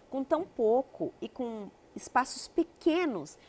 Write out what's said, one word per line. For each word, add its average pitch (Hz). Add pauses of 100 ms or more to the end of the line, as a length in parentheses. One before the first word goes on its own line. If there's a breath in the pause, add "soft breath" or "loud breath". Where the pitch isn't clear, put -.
Com 269
tão 311
pouco 226
e -
com 220 (280)
espaços -
pequenos, 311 (120)